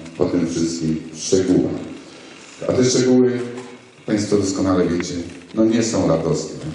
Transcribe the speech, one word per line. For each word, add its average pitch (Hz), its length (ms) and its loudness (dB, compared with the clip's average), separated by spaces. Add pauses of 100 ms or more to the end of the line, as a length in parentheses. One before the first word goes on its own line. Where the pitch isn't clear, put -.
(180)
po 87 80 0
tym 87 220 0
wszystkim 80 540 -2 (140)
szczegółach. 90 580 2 (960)
A - 40 2
te 127 120 4
szczegóły, 127 540 4 (640)
państwo 104 320 0
doskonale 92 500 2
wiecie, 87 260 -2 (420)
no 110 100 4
nie 113 180 2
są 92 240 0
radosne. 80 680 -2